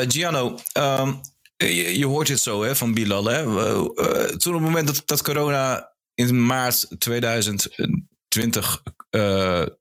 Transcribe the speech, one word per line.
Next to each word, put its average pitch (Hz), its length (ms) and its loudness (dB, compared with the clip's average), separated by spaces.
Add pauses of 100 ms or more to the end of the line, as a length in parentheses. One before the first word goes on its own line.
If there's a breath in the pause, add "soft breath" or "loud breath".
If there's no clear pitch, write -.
Giano, 131 500 -2 (140)
ehm, 139 400 0 (440)
je, 87 420 0
je 139 80 2
hoort 147 200 0
dit 135 140 0
zo, 104 220 -2
hè, 131 140 0
van 117 180 0
Bilal, 101 300 2
hè? 117 180 2
Eh, 104 380 0
eh, - 560 0
toen 175 180 -2
op 165 60 0
het 156 80 2
moment 160 180 2
dat, 143 180 -2
dat - 180 -2
corona 143 680 0 (220)
in 123 320 4
maart 127 400 0 (120)
tweeduizend 117 720 0 (600)
twintig, - 540 0 (280)
eh, 95 560 2 (140)